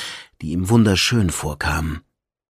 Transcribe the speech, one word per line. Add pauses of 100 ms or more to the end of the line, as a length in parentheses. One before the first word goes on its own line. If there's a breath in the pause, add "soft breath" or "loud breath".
(420 loud breath)
die
ihm
wunderschön
vorkamen. (480)